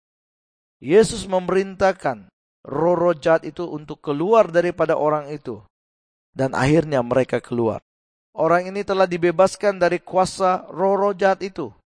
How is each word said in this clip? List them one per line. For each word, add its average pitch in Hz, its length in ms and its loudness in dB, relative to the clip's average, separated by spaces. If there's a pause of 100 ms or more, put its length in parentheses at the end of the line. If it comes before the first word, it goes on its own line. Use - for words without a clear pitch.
(800)
Yesus 190 480 2
memerintahkan 185 1000 -2 (380)
roh-roh 170 500 2
jahat 160 320 2
itu 165 220 -10
untuk 151 340 -14
keluar 180 460 2
daripada 170 480 0
orang 151 340 -2
itu. 131 300 -12 (760)
Dan 131 220 -2
akhirnya 151 480 2
mereka 123 340 0
keluar. 117 400 -2 (560)
Orang 170 320 0
ini 196 160 -8
telah 190 240 2
dibebaskan 180 720 0
dari 175 240 0
kuasa 185 640 -2
roh-roh 196 480 0
jahat 190 240 0
itu. 170 320 -10 (180)